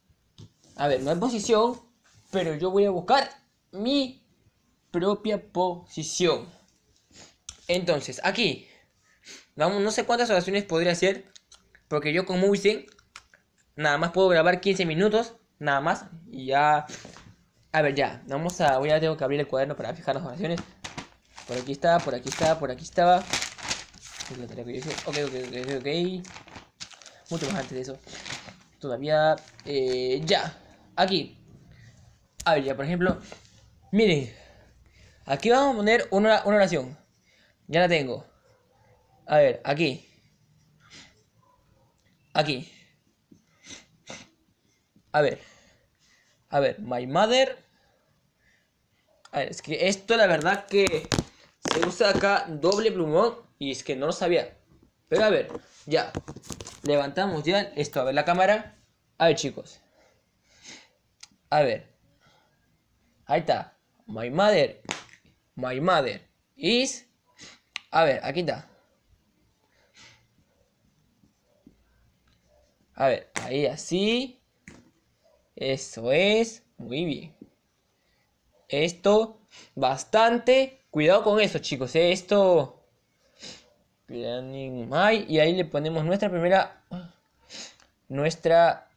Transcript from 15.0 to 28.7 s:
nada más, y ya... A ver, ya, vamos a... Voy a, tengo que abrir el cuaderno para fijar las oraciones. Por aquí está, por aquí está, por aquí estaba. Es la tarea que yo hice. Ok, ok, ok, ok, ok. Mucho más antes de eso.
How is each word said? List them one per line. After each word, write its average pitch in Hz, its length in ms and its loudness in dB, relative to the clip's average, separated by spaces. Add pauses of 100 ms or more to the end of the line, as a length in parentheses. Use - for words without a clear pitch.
nada 143 200 0
más, 170 260 -2 (260)
y 131 160 -12
ya... 147 400 2 (840)
A 156 120 2
ver, 139 100 0
ya, 131 320 -2
vamos 160 360 -6
a... 139 180 2
Voy 147 100 -2
a, 156 100 4
tengo 160 160 -2
que 147 80 -8
abrir 139 160 -2
el 143 80 -2
cuaderno 139 280 -2
para 113 180 4
fijar - 220 -2
las 165 100 -6
oraciones. 165 340 -4 (880)
Por 123 80 -6
aquí 127 180 -6
está, 170 260 4
por 143 160 -4
aquí 123 140 -8
está, 160 280 2
por 139 140 -4
aquí 127 120 -12
estaba. 180 400 4 (1080)
Es 127 60 -14
la 123 100 -12
tarea 120 160 -12
que 120 100 -12
yo 131 60 -8
hice. 151 120 -10 (140)
Ok, 147 200 -6
ok, 131 80 -8 (140)
ok, 117 160 -12
ok, 135 160 -8
ok. 127 80 -8 (1400)
Mucho 156 160 -6
más 170 140 -4
antes 127 100 -10
de 127 100 -8
eso. 131 180 -12 (800)